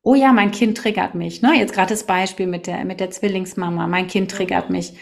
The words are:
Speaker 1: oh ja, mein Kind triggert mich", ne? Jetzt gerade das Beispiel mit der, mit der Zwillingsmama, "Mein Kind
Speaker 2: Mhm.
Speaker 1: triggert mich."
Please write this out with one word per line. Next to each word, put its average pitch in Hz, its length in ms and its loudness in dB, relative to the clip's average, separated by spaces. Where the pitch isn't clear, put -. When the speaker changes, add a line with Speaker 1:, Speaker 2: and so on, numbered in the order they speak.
Speaker 1:
oh 254 140 4
ja, 269 180 6
mein 202 180 4
Kind 220 260 0
triggert 185 380 -2
mich", 170 260 -6
ne? 262 160 6
Jetzt 202 160 0
gerade 190 160 2
das 214 160 -4
Beispiel 190 420 0
mit 175 200 -6
der, 180 180 -4
mit 185 140 -6
der 185 120 -2
Zwillingsmama, 185 760 -4
"Mein 180 200 0
Kind 190 240 -2
Speaker 2:
Mhm. - 60 -10
Speaker 1:
triggert 185 320 -2
mich." 175 320 -4